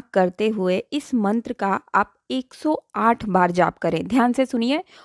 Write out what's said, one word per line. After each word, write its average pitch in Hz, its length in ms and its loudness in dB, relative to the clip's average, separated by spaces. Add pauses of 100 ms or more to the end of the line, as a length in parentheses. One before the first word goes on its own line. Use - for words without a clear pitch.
(140)
करते 190 360 0
हुए 185 320 -2 (120)
इस 285 220 -6
मंत्र 220 380 -2
का 196 260 -2 (160)
आप 202 180 0 (180)
एक 254 220 -6
सौ 311 240 -2 (200)
आठ 233 300 0
बार 180 240 2
जाप 175 260 2
करें। 165 300 -2
ध्यान 247 260 2
से 262 120 0
सुनिए, 254 380 -2 (220)